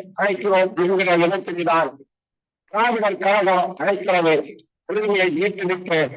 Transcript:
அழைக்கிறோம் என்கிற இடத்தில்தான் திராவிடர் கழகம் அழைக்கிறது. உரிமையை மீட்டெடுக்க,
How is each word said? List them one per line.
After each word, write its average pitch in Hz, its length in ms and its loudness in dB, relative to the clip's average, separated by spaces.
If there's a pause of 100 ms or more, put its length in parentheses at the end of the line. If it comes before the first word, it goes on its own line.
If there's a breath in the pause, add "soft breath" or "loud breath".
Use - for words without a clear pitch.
(160)
அழைக்கிறோம் 190 600 0
என்கிற 180 420 2
இடத்தில்தான் 170 720 0 (840)
திராவிடர் 214 440 0
கழகம் 185 580 2
அழைக்கிறது. 180 600 2 (500)
உரிமையை 202 460 0
மீட்டெடுக்க, 180 600 -2 (260)